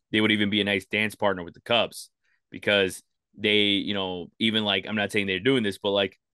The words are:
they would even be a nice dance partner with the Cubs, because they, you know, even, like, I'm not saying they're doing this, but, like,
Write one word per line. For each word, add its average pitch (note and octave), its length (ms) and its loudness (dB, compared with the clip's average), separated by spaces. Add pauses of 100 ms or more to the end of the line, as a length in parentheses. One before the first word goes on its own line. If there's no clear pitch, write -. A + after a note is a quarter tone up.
(120)
they G#2+ 80 2
would G#2+ 100 4
even G#2 180 2
be G#2 120 0
a G2 40 0
nice G2+ 220 -2
dance G#2+ 300 -4
partner G2 260 -2
with E2+ 120 -14
the - 60 -20
Cubs, - 480 -2 (420)
because G2 520 0 (340)
they, G#2 260 2
you G2+ 300 0
know, F#2 360 -6 (100)
even, A2 260 0
like, G2 240 0
I'm G#2+ 80 -4
not G2+ 140 -2
saying G2+ 160 -2
they're F#2 140 -2
doing B2 240 0
this, G2 140 -4
but, G#2 120 -4
like, G2 260 0 (180)